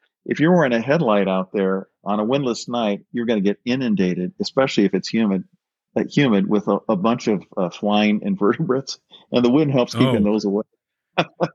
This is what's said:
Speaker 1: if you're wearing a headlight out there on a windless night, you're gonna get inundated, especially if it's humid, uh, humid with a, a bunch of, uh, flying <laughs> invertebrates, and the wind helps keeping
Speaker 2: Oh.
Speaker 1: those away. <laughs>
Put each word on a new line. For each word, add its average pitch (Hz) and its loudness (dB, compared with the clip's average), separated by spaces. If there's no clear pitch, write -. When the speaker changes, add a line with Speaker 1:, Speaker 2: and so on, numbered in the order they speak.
Speaker 1:
if - -4
you're 160 4
wearing 139 2
a 113 2
headlight 117 2
out 95 -2
there 95 -2
on 104 -4
a 107 0
windless 127 -2
night, 113 -2
you're 120 -4
gonna 113 0
get 101 0
inundated, 95 -2
especially 123 0
if 95 2
it's 92 -4
humid, 101 0
uh, 110 0
humid 110 2
with 104 0
a, 101 0
a 110 4
bunch 113 -2
of, 101 0
uh, 90 -2
flying 104 0
<laughs> - -14
invertebrates, 117 -2
and 123 2
the 120 4
wind 143 2
helps 123 0
keeping 117 2
Speaker 2:
Oh. 104 2
Speaker 1:
those 104 -2
away. 101 -2
<laughs> 165 0